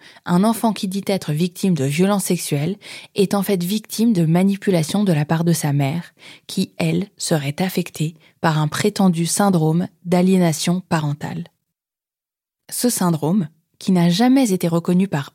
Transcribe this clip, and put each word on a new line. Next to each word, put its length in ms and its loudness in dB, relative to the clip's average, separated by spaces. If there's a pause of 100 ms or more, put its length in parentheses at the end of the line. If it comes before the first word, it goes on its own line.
(260)
un 180 2
enfant 300 0
qui 140 -6
dit 180 -6
être 260 -2
victime 400 -2
de 120 0
violences 400 0
sexuelles 520 -2 (380)
est 180 0
en 100 2
fait 220 -2
victime 480 -2
de 140 2
manipulation 800 0
de 100 2
la 100 0
part 180 0
de 120 2
sa 180 -2
mère, 400 -2 (340)
qui, 300 -6
elle, 300 -2 (100)
serait 440 -4
affectée 540 -4 (280)
par 160 0
un 100 0
prétendu 560 0
syndrome 640 0 (160)
d'aliénation 840 2
parentale. 580 -4 (1300)
Ce 200 -2
syndrome, 580 0 (300)
qui 140 0
n'a 180 4
jamais 420 4
été 160 0
reconnu 400 2
par 260 -6